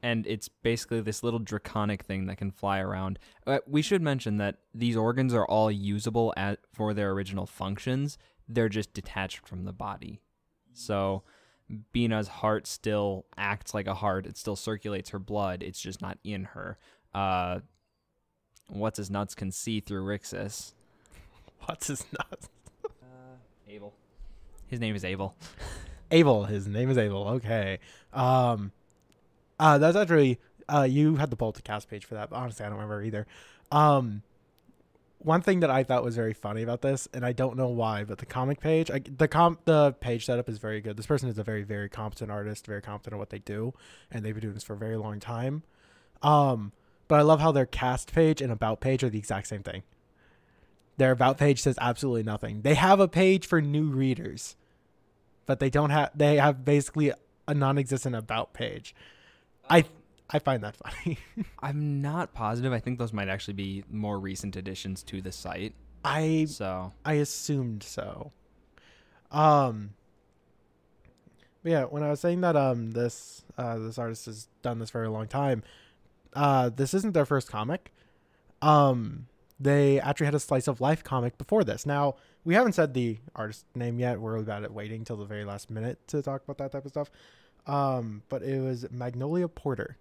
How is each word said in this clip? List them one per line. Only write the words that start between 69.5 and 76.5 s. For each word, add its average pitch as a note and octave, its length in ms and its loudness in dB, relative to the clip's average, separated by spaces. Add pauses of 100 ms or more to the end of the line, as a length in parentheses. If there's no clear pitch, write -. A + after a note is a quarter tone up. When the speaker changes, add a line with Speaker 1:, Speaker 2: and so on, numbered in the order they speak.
Speaker 2:
but E3 80 -2
yeah, D3+ 140 4
when D3 180 -4
I D3 80 0
was D3 100 0
saying F3 200 0
that, E3+ 160 4
um, B2 340 2
this, - 540 -6 (120)
uh, A#2 220 -4
this A2 200 -8
artist A2+ 280 -8
has A2 220 -16 (140)
done A#2 180 -4
this A2+ 100 -8
for A#2 140 -4
a A2+ 60 -2
long A2 180 -6
time, C3+ 340 0 (720)
uh, C3+ 360 4